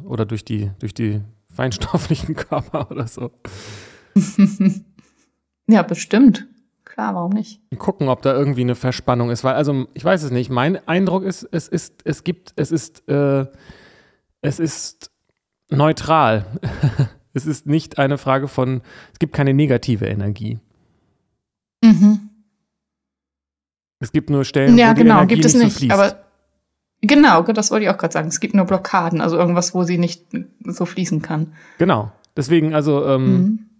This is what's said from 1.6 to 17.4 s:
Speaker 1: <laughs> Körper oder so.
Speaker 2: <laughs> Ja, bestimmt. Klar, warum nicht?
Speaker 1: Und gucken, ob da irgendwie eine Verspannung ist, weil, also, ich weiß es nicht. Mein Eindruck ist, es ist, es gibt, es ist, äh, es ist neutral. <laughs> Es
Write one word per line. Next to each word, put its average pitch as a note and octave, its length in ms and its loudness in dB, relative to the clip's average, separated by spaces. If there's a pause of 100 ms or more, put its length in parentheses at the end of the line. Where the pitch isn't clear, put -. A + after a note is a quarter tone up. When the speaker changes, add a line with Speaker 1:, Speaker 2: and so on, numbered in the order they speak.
Speaker 1:
<laughs> - 20 -6
Körper - 540 -8
oder B2+ 160 -8
so. B2 240 -12 (840)
Speaker 2:
<laughs> G3 680 2 (840)
Ja, G#3+ 140 4
bestimmt. G3+ 640 2 (380)
Klar, G#3+ 300 -8
warum F3+ 180 -4
nicht? - 280 -8 (100)
Speaker 1:
Und B2 80 -12
gucken, D3+ 300 -4
ob B2 140 -2
da C3+ 120 0
irgendwie C3+ 280 0
eine B2 120 0
Verspannung A#2+ 560 -2
ist, A#2+ 140 -6
weil, C3 100 0
also, C#3 400 -2
ich A#2+ 100 -16
weiß F3+ 200 0
es C3+ 60 -8
nicht. B2 200 -2
Mein C3 380 -2
Eindruck F#3 360 0
ist, F#3+ 280 -8
es E3 160 -6
ist, - 360 -10
es - 200 -8
gibt, - 320 -8
es C#3+ 160 -4
ist, - 360 -8
äh, C#3 380 0 (960)
es C#3+ 180 -4
ist - 500 -8 (600)
neutral. C#3+ 760 2 (140)
<laughs> - 580 -2 (160)
Es C#3+ 120 -6